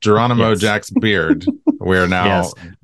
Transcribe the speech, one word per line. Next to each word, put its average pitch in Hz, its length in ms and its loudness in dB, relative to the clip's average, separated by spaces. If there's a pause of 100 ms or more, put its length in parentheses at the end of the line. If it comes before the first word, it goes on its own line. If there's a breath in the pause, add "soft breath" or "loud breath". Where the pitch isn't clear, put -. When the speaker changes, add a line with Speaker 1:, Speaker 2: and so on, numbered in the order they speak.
Speaker 1:
Geronimo 113 500 2
Speaker 2:
Yes. 104 80 0
Speaker 1:
Jack's 104 300 -2
beard. 98 560 0 (180)
Speaker 2:
<laughs> - 160 -2
Speaker 1:
We're 90 280 2
now 90 180 0
Speaker 2:
Yes. 90 280 0 (300 loud breath)